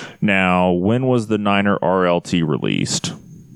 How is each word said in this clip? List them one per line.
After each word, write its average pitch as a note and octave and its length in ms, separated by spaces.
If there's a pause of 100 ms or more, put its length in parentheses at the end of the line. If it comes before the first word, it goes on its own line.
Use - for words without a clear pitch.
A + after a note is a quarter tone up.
(200)
Now, F2+ 500
when G#2+ 360
was B2 220
the G#2+ 100
Niner G2+ 440
R F2+ 240
L F2 140
T E2+ 220
released? G#1 720 (440)